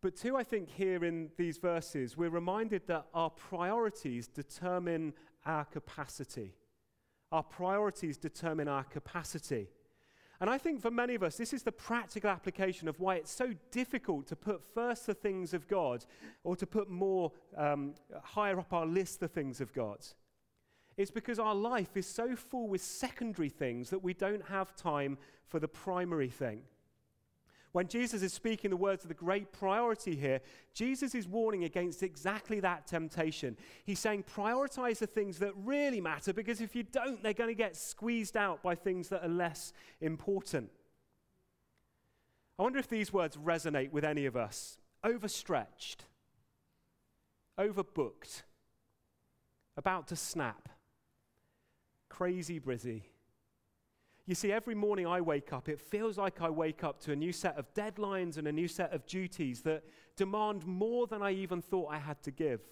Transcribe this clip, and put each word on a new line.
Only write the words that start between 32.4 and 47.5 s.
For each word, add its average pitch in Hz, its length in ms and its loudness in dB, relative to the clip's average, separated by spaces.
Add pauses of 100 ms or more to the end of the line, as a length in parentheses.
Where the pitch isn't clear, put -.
that 175 300 0
temptation. 160 680 0 (280)
He's 196 160 -2
saying, 208 240 2
"Prioritize 247 720 0
the 220 80 0
things 202 320 0
that 196 180 0
really 262 440 2
matter, 160 320 0
because 214 280 0
if 226 140 -4
you 240 80 0
don't, 240 400 -2
they're 214 100 2
gonna 233 220 0
get 208 220 0
squeezed 226 600 -2
out 196 240 4
by 180 140 4
things 180 360 0
that 185 120 -2
are 175 60 0
less 170 440 0 (280)
important." 160 720 -2 (1900)
I 185 60 6
wonder 262 160 4
if 254 80 -2
these 214 240 0
words 170 240 2
resonate 151 560 2
with 147 120 2
any 147 220 2
of 123 100 0
us. - 440 -4 (240)
Overstretched, 196 1040 -2 (1500)